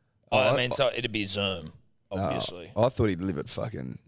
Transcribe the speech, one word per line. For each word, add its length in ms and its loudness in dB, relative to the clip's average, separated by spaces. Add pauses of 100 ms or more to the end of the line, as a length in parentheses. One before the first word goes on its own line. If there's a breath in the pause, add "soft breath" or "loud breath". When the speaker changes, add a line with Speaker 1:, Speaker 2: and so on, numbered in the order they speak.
(300)
Speaker 1:
Oh, 80 6
Speaker 2:
I 140 6
Speaker 1:
I, 40 4
Speaker 2:
mean, 160 2
Speaker 1:
I 20 -2
Speaker 2:
so 200 4
it'd 180 -2
be 120 0
Zoom, 480 -2 (400)
Speaker 1:
No, 100 -2
Speaker 2:
obviously. 540 -4
Speaker 1:
I 140 4
thought 180 2
he'd 140 0
live 160 -2
at 100 -6
fucking 600 -6